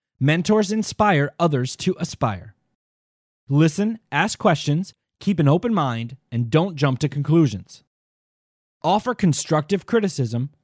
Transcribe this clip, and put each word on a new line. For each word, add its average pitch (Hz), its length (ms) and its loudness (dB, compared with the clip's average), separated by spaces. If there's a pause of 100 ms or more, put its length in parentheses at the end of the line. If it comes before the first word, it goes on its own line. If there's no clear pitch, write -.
(200)
Mentors 180 500 2
inspire 208 720 0
others 143 360 0
to 185 220 -2
aspire. 107 560 -6 (960)
Listen, 165 500 2 (140)
ask 160 260 -2
questions, 165 540 0 (260)
keep 190 200 -2
an 147 100 4
open 180 240 2
mind, 123 460 -4 (120)
and 117 200 -2
don't 165 260 0
jump 135 220 0
to 147 100 0
conclusions. 143 760 0 (1000)
Offer 208 320 0
constructive 165 720 0
criticism 139 640 -2 (140)